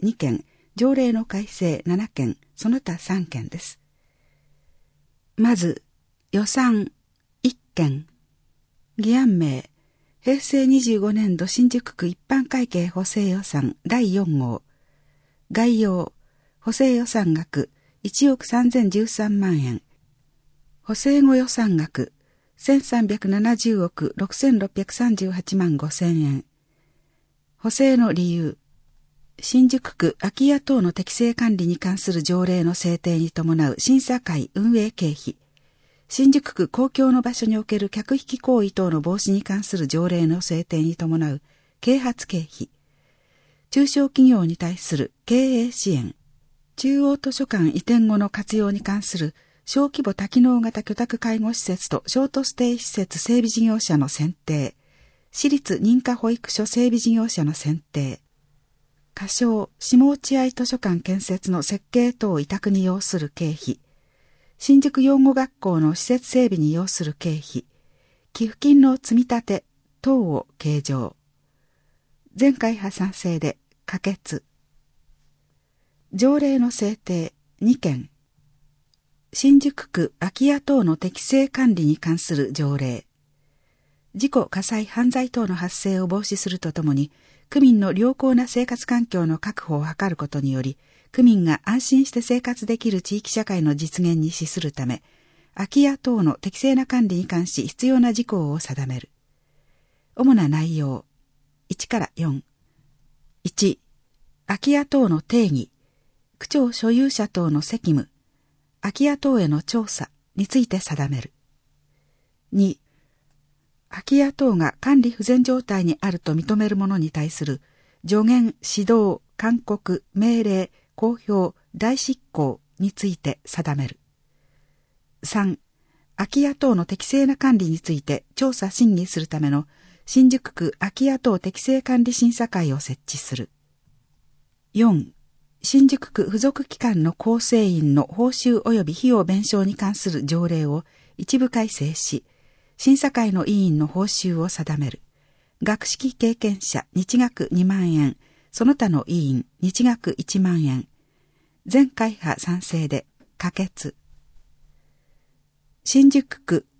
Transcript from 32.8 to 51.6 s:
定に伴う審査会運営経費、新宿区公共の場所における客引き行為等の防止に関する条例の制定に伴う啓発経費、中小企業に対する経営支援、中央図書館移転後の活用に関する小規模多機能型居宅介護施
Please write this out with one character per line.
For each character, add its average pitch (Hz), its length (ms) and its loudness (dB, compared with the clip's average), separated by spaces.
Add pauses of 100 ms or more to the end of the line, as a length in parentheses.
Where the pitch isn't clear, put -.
定 170 200 -2
に 165 120 -2
伴 160 400 0
う - 80 -4
審 262 220 4
査 247 200 -2
会 151 340 -6
運 226 240 2
営 214 120 0
経 160 200 -4
費、 - 260 -8 (720)
新 269 240 4
宿 - 220 -2
区 180 140 -2
公 262 220 -2
共 269 200 2
の 254 120 2
場 247 100 -6
所 233 140 -6
に 220 100 2
お 214 80 -6
け 214 140 -4
る 196 100 -4
客 220 260 -6
引 269 60 -2
き - 180 -10
行 247 240 2
為 196 80 -2
等 185 200 -2
の 160 100 0
防 175 160 -2
止 196 160 -2
に 202 100 0
関 202 200 -4
す - 140 -6
る 151 120 -4
条 165 200 -2
例 175 180 0
の 170 160 0
制 165 220 -4
定 160 180 -4
に 165 120 -2
伴 160 380 -2
う 139 80 -8 (400)
啓 262 180 2
発 254 280 -6
経 165 220 -6
費、 - 200 -14 (1000)
中 277 160 2
小 277 220 0
企 262 220 6
業 202 140 4
に 165 120 -2
対 175 200 -6
す - 200 -6
る - 160 -4 (120)
経 233 100 0
営 247 380 2
支 - 200 -4
援、 120 220 -4 (640)
中 277 260 0
央 277 140 2
図 269 160 -6
書 277 140 -4
館 170 240 2
移 - 80 -2
転 233 220 2
後 214 180 4
の 202 100 0
活 208 280 -6
用 208 140 0
に 202 120 -4
関 202 200 -4
す - 140 -6
る 156 180 -4 (300)
小 277 220 0
規 285 180 -4
模 196 80 -2
多 196 160 -8
機 247 140 4
能 247 180 4
型 226 220 -4
居 208 120 -8
宅 240 240 -6
介 226 200 -4
護 220 160 -4
施 - 80 -6